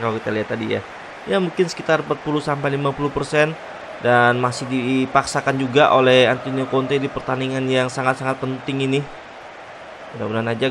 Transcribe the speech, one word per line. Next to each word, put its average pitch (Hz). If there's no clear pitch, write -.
kalau 113
kita 113
lihat 107
tadi 113
ya. 101
Ya 196
mungkin 175
sekitar 156
empat 151
puluh 151
sampai 143
lima 143
puluh 143
persen. 151
Dan 120
masih 123
dipaksakan 131
juga 135
oleh 127
Antonio 131
Conte 135
di 135
pertandingan 131
yang 127
sangat-sangat 131
penting 135
ini. 135
Mudah-mudahan 113
aja, 117